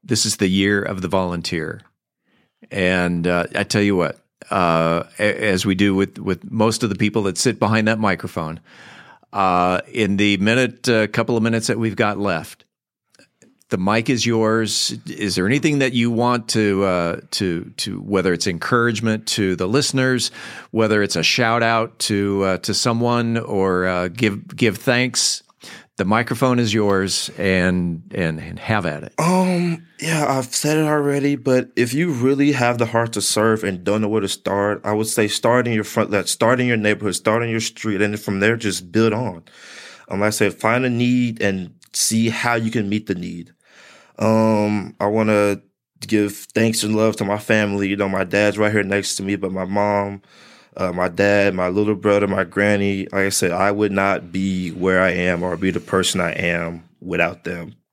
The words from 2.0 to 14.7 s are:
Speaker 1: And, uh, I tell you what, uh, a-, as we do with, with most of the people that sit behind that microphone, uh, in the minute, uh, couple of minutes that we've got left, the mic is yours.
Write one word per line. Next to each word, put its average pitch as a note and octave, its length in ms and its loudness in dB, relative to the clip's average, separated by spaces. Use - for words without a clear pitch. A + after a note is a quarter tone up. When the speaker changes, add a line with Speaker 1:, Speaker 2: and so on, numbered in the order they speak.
Speaker 1:
And, F2+ 560 0
uh, F2 280 0
I G2+ 100 0
tell G#2 180 0
you G2+ 140 2
what, E2+ 220 -2
uh, E2 540 2
a-, G#2 320 0
as F#2 160 0
we G2 80 2
do G2 200 2
with, F#2+ 240 0
with F#2+ 320 -6
most A2 320 0
of A#2 60 0
the G2 80 -2
people G#2+ 280 -2
that F#2+ 120 -4
sit A2+ 220 -2
behind G#2+ 300 2
that A2 100 0
microphone, F2 600 -4
uh, F2+ 460 2
in G2+ 240 0
the G2+ 220 2
minute, A#2 500 0
uh, A2 200 4
couple A#2 280 -2
of A2 60 0
minutes A2+ 240 0
that A2+ 120 -2
we've A2 180 -2
got G2+ 220 0
left, F2+ 460 -4
the - 80 -4
mic G#2 320 0
is A#2+ 160 0
yours. A2+ 720 0